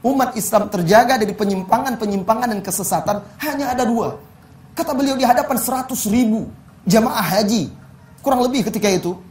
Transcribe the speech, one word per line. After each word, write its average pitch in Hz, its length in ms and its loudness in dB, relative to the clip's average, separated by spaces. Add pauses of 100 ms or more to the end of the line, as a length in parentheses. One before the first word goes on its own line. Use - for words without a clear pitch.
umat 254 320 0
Islam 214 320 0
terjaga 208 480 4
dari 214 160 0
penyimpangan-penyimpangan 220 1200 -2
dan 202 80 -4
kesesatan, 190 560 -2 (240)
hanya 277 320 -4
ada 247 160 0
dua. 220 320 -2 (560)
Kata 330 160 -4
beliau 269 240 0
di 262 80 0
hadapan 247 320 2
seratus 262 560 -4
ribu 220 320 2 (400)
jamaah 202 560 2
haji, 202 320 0 (480)
kurang 254 240 2
lebih 254 240 0
ketika 208 240 0
itu 180 240 -2 (140)